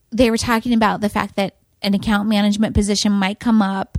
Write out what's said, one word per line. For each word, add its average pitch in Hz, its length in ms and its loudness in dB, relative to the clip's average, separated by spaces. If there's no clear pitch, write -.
they 226 200 2
were 226 80 0
talking 240 340 -2
about 214 280 2
the 214 80 -2
fact 208 280 -4
that 196 200 -4
an 202 120 0
account 202 340 0
management 208 460 0
position 208 380 0
might 202 260 -2
come 220 220 2
up, 196 380 -2